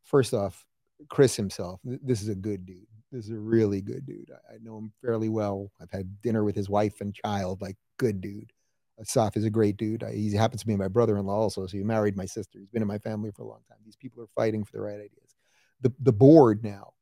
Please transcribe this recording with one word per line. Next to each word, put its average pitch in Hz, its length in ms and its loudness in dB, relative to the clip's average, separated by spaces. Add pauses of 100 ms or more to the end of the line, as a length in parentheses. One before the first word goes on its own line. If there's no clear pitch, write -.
First 135 300 2
off, 101 320 -6 (440)
Chris - 260 4
himself, 90 500 -8
th-, 127 160 -8
this 123 200 -2
is 107 80 -6
a 101 60 -4
good 95 300 -8
dude. 92 220 -20 (240)
This 120 140 -12
is 107 60 -12
a 110 80 -8
really 107 420 2
good 123 240 -10
dude. 101 260 -16
I, - 240 -20
I - 60 -20
know 110 160 -16
him 107 240 -14
fairly 113 280 -2
well. 101 400 -2 (120)
I've - 100 -18
had 95 300 -10
dinner 110 240 0
with 104 100 -2
his 101 140 -4
wife 101 320 0
and 101 120 -8
child, 95 480 -4
like, 95 140 -10 (220)
good 104 240 -2
dude. 104 300 -14 (480)
Asaf 110 380 0
is 107 80 0
a 110 60 0
great 104 260 2
dude. 113 260 -6
I, 113 80 -8
he 107 220 -4
happens 110 280 0
to - 60 -6
be 107 80 0
my 98 120 -2
brother-in-law 101 440 0
also, 101 360 -2
so 101 100 -8
he 95 60 -4
married 104 340 0
my 95 80 -6
sister. 101 320 -12
He's 98 140 -20
been 117 100 -2
in 107 60 -2
my 104 100 -6
family 107 320 -8
for 104 140 -16
a 110 40 -14
long 110 220 -18
time. - 160 -20
These 110 100 -20
people 120 280 -18
are 107 120 -18
fighting 110 280 0
for - 100 -12
the 107 80 -10
right 104 140 -8
ideas. - 400 -20 (460)
The, 123 180 0
the 127 120 4
board 117 520 10
now 101 380 -12